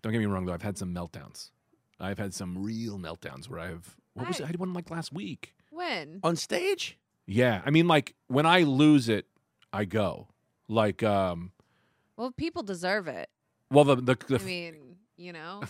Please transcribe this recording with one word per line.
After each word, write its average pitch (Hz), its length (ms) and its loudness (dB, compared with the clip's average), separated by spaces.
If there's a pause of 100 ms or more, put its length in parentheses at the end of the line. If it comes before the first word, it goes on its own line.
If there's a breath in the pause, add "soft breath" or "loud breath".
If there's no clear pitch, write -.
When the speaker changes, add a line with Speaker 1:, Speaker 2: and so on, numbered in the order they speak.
Speaker 1:
Don't 110 100 -4
get 117 80 0
me 107 60 0
wrong 95 200 -2
though, 90 80 -4
I've 85 80 -8
had 101 160 -6
some 90 160 -8
meltdowns. - 580 -12 (480)
I've 98 200 -6
had 101 140 -6
some 90 300 -8
real 110 360 -6
meltdowns 80 500 -12
where 82 100 -10
I've, 85 360 -12 (180)
what 123 140 -8
was 359 120 -4
it? 147 40 -8
Speaker 2:
Hi. - 20 -8
Speaker 1:
I - 20 -8
had 170 120 -6
one, 185 140 -6
like, 175 180 -10
last 165 200 -8
week. 147 440 -12 (160)
Speaker 2:
When? 202 520 -8
Speaker 3:
On 170 120 2
stage? - 640 -4 (280)
Speaker 1:
Yeah, 110 400 2
I 143 60 0
mean, 165 160 6
like, 156 260 4 (140)
when 143 180 2
I 175 160 8
lose 143 480 6
it, 104 160 2 (480)
I 104 120 -2
go. 95 420 -2 (400)
Like, 107 340 2
um, 92 500 0 (640)
Speaker 2:
Well, 247 160 -8
people 320 300 -6
deserve 190 460 -4
it. 101 220 -10 (420)
Speaker 1:
well, 147 120 8
the, 139 120 6
the, 127 200 2 (120)
the 135 120 0
Speaker 2:
I - 40 -4
mean, 170 540 -12 (200)
you 175 160 -16
know. 170 360 -14